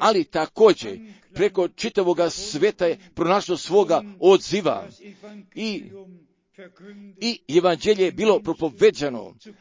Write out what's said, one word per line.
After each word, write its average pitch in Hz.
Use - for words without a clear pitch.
ali 196
također 190
preko 185
čitavoga 175
sveta 190
je 165
pronašlo 175
svoga 165
odziva 160
i, 208
i 208
evanđelje 180
je 170
bilo 196
propoveđano, 143